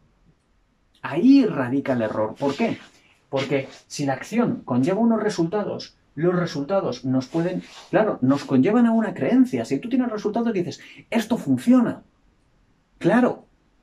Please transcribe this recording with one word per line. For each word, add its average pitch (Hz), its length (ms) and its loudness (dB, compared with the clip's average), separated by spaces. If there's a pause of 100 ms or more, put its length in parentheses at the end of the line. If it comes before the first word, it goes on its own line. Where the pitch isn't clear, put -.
(1040)
Ahí 226 420 4
radica 135 480 -2
el 120 80 0
error. 107 320 -2
¿Por - 220 -4
qué? 226 240 -2 (500)
Porque 131 380 -2 (180)
si - 220 -8
la 135 60 -2
acción 214 520 -4
conlleva 147 340 0
unos 226 220 2
resultados, 196 760 -4 (200)
los 170 180 0
resultados 143 720 -4
nos 131 220 0
pueden, 180 340 -2 (300)
claro, 202 300 2
nos 135 240 2
conllevan 208 420 4
a 226 40 2
una 220 220 0
creencia. 208 520 2
Si - 120 -2
tú 233 120 -10
tienes 254 200 0
resultados, 220 420 -4
dices, 175 280 -4 (320)
"Esto 220 260 -2
funciona". 226 640 2 (960)
Claro, 226 480 2 (380)